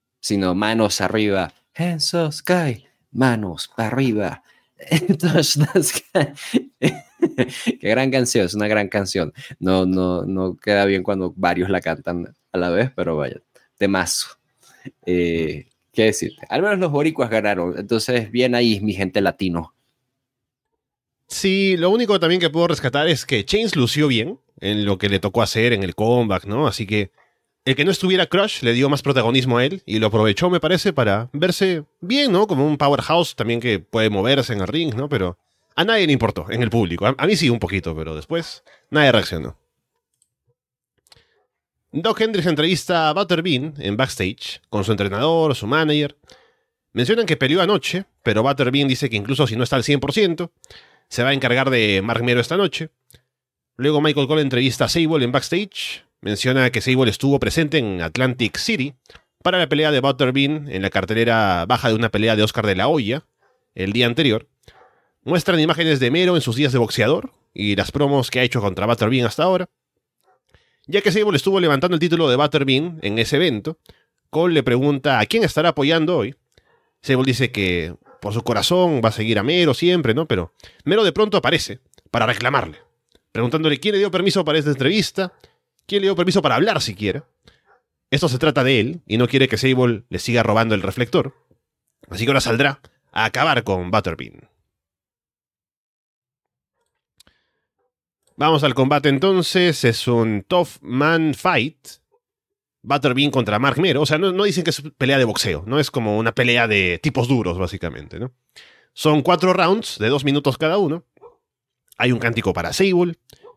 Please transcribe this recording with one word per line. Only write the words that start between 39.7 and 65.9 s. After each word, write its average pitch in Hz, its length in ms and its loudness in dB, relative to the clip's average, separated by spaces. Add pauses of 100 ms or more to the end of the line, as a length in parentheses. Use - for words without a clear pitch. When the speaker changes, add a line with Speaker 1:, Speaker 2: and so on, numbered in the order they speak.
Speaker 2:
Doc 185 280 -2
Hendrix 214 260 0
entrevista 160 640 0
a 151 60 0
Butterbean 165 640 -2
en 101 180 -4
backstage 110 720 -4
con 104 160 -4
su 104 80 -2
entrenador, 127 640 0
su - 120 -10
manager. 151 500 0 (760)
Mencionan 208 340 0
que 160 100 0
peleó 151 260 0
anoche, 185 420 -2 (200)
pero 110 180 2
Butterbean 135 460 0
dice 131 220 -2
que 113 60 -4
incluso 127 300 0
si 110 100 -2
no 127 80 0
está 135 120 -2
al 123 80 0
cien 143 160 0
por 139 120 -4
ciento, 175 400 -2 (560)
se 120 160 -2
va 131 60 2
a - 20 2
encargar 131 380 0
de 104 320 4
Mark 113 200 -2
Mero 123 180 2
esta 156 160 -2
noche. 180 340 -2 (840)
Luego 147 240 2
Michael 147 280 2
Cole 156 140 2
entrevista 127 420 0
a 110 40 0
Sable 160 360 2
en 120 80 -2
backstage. - 720 -6 (160)
Menciona 127 500 0
que 120 100 -2
Sable 127 300 2
estuvo 135 300 0
presente 156 380 0
en 98 240 -4
Atlantic 123 560 -2
City 143 360 -4 (480)
para 180 160 0
la 165 100 0
pelea 151 220 2
de 139 100 2
Butterbean 139 720 0
en 95 120 -4
la 98 80 0
cartelera 107 760 2
baja 120 220 0
de 110 60 2
una 113 160 0
pelea 107 260 2
de 104 60 4
Oscar 107 240 0
de 98 100 2
la 95 120 0
Hoya 143 360 -2 (500)
el 95 180 -4
día 120 140 2
anterior. 120 400 0 (800)
Muestran 170 340 0
imágenes 156 400 2